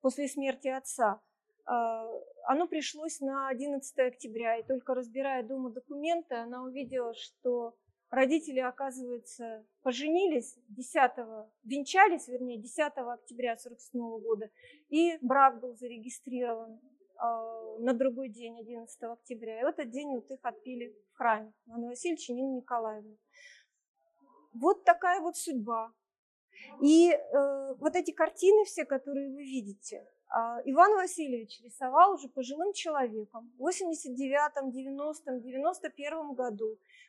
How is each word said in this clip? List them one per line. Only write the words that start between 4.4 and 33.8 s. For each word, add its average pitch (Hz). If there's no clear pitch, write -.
И 226
только 254
разбирая 254
дома 254
документы, 285
она 240
увидела, 247
что 240
родители, 269
оказывается, 247
поженились 302
десятого, 226
венчались, 294
вернее, 247
десятого 247
октября 233
сорок 240
седьмого 233
года, 214
и 330
брак 254
был 240
зарегистрирован, 233
э, 226
на 247
другой 254
день, 233
одиннадцатого 233
октября. 226
И 254
в -
этот 311
день 277
вот 233
их 262
отпели 240
в -
храме 220
Ивана 233
Васильевича 247
и 240
Нины 262
Николаевны. 220
Вот 330
такая 349
вот 330
судьба. 226
И, 330
э, 277
вот 302
эти 339
картины 381
все, -
которые 277
вы 285
видите, 220
а, 233
Иван 339
Васильевич 285
рисовал 277
уже 277
пожилым 285
человеком 233
в 247
восемьдесят 330